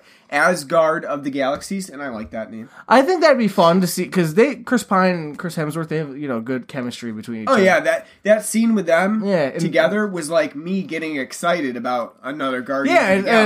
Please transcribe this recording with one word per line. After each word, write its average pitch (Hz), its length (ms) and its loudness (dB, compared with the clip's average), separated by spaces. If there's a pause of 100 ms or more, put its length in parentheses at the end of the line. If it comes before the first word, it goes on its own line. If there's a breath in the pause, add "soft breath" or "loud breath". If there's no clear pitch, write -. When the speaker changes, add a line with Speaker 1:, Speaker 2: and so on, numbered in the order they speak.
(280 soft breath)
Speaker 1:
Asgard 160 800 2
of 143 180 -4
the 147 60 -4
Galaxies, 143 580 -4
and 143 140 -14
I 143 80 -6
like 110 220 -10
that 110 200 -10
name. 113 160 -14 (220 loud breath)
Speaker 2:
I 233 100 6
think 339 220 2
that'd 285 160 6
be 220 100 2
fun 180 320 4
to 180 60 2
see, 175 200 -4
'cause 165 280 0
they, 240 220 4
Chris - 260 -2
Pine 185 320 2
and 151 240 -8
Chris 170 180 -10
Hemsworth, 160 320 -4
they 156 80 -4
have, 143 220 -6
you 147 100 -8
know, 117 120 -4
good 123 280 -6
chemistry 120 420 -8
between 110 340 -10
each - 40 -4
Speaker 1:
Oh, 269 60 2
Speaker 2:
other. 202 80 6
Speaker 1:
yeah, 180 180 4
that, 165 260 -2 (180 soft breath)
that 208 200 2
scene 226 300 2
with 196 100 2
them 185 400 2
Speaker 2:
Yeah, 185 200 2
and 123 160 -4
Speaker 1:
together 165 460 2
was 170 220 -6
like 156 260 0
me 175 280 -4
getting 156 340 -6
excited 147 580 -4
about 123 480 -6
another 135 380 -4
Guardians 139 380 0
Speaker 2:
Yeah, 208 140 4
Speaker 1:
of 196 120 2
the - 60 -2
Speaker 2:
and, 233 160 4